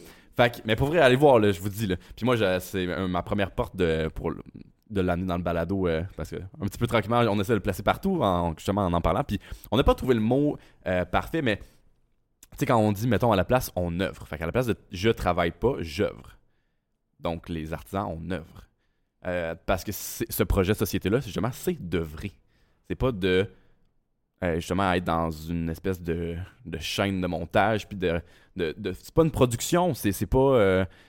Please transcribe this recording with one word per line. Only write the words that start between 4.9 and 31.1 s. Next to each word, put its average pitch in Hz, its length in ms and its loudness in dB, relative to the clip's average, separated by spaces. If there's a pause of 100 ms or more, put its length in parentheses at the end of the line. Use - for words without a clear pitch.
de 98 100 -2
l'année 90 240 0
dans 87 120 -2
le 87 60 -4
balado, 87 440 -2
euh, 82 160 0 (120)
parce 78 140 -10
que 82 60 -12
un 90 300 -10
petit - 120 -8
peu 117 80 -4
tranquillement, 117 360 2
on 107 180 2
essaie 104 140 0
de 107 40 2
le 95 60 -2
placer 98 180 -4
partout, 185 400 0
en, 87 340 2
justement, 101 300 -2
en 87 80 0
en 85 80 2
parlant. 90 220 2
Puis 104 160 -4 (320)
on 104 60 2
n'a 139 60 4
pas 254 120 4
trouvé 131 180 2
le 113 80 2
mot, 135 360 2 (300)
euh, 90 160 2
parfait, 104 380 -2
mais 110 160 0
tu - 60 -12 (960)
sais, 147 80 0
quand 127 100 4
on 107 140 6
dit, 104 160 -2
mettons, 117 240 4
à 104 40 4
la 90 100 4
place, - 300 0
on 87 260 -2
œuvre. - 260 -6
Fait 76 100 -10
qu'à 80 80 -6
la 82 60 -4
place 123 160 0
de 101 80 2 (160)
je 95 180 0
travaille 87 420 0
pas, 123 280 -2
j'œuvre. 82 580 -6 (840)
Donc, 85 300 -6
les 80 240 -8
artisans, 95 340 -6
on 82 220 -10
œuvre. 82 380 -10 (580)
Euh, 85 300 -4 (100)
parce 98 180 0
que 107 80 -8
c'est, - 400 -8
ce - 120 0
projet 95 300 2
de - 40 -6
société-là, 98 440 0
c'est 120 60 -10
justement, 90 240 -4
c'est - 300 -4
d'œuvrer. 85 520 -6 (540)
C'est 92 80 -4
pas 127 160 0
de, 95 380 2 (920)
euh, 85 140 2
justement, 90 360 0
être 90 120 0
dans 82 260 0
une 82 380 -4
espèce 87 320 -4
de, 85 340 -4 (300)
de 82 120 -8
chaîne 95 440 -2
de 90 60 0
montage, 98 600 0
puis 104 100 -10
de, 87 240 0 (340)
de, 80 220 -2
de, 98 160 -6
c'est - 200 -18
pas 165 100 6
une 160 80 0
production, 135 640 0
c'est, 104 160 -2
c'est - 160 -2
pas, 127 100 2
euh, 104 480 4 (240)